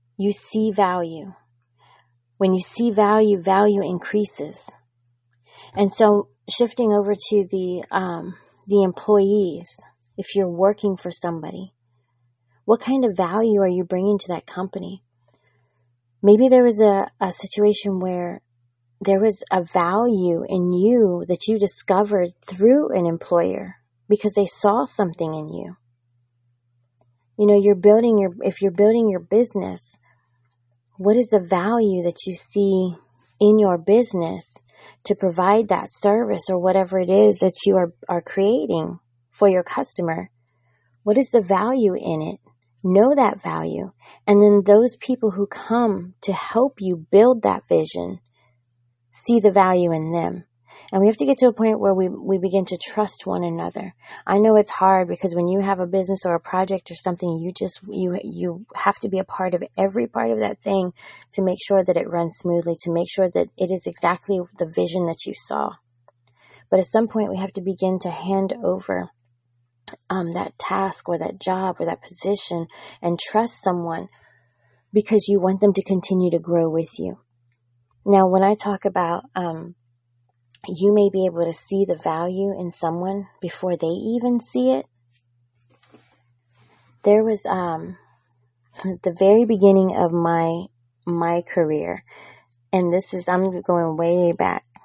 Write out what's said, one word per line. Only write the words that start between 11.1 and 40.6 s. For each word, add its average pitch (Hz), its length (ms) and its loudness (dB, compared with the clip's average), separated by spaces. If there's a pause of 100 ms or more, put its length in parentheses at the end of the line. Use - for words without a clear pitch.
somebody, 175 600 -10 (920)
what 226 160 2
kind 262 240 -2
of 202 120 0
value 202 440 0
are 190 80 2
you 180 160 -2
bringing 190 340 0
to - 100 -12
that 170 180 -8
company? 185 560 -10 (1200)
Maybe 214 260 8
there 254 140 6
was 226 180 2
a, 202 280 4 (120)
a 185 120 -4
situation 208 640 -2
where 180 440 -6 (580)
there 196 180 2
was 208 320 0
a 185 140 0
value 180 840 0
in 180 240 -2
you 185 540 4
that 175 220 -4
you 220 100 0
discovered 196 720 0 (160)
through 233 500 2
an 175 100 0
employer 170 680 -2 (340)
because 208 260 0
they 202 120 2
saw 214 380 0
something 165 500 -4
in 156 140 -10
you. 170 280 -12 (1600)
You 208 100 2
know, 202 140 6
you're 202 140 4
building 214 440 6
your, 190 120 0 (120)
if 196 200 -4
you're 196 80 2
building 214 380 4
your 185 100 -2
business, 190 800 -2 (960)
what 202 200 2
is 240 140 0
the 208 100 4
value 185 640 0
that 175 220 -4
you 180 100 -8
see 190 580 -2 (460)
in 208 180 6
your 190 180 4
business 185 800 0 (440)
to - 140 -2
provide 190 520 2
that - 220 -2
service 208 580 0
or 185 120 0
whatever 185 400 2
it 180 100 -2
is 202 300 6
that 185 140 0 (120)
you 196 80 4
are, 175 180 2 (160)
are 175 120 -2
creating 196 800 -2 (300)
for - 180 4
your 180 160 2
customer? 175 640 -6 (720)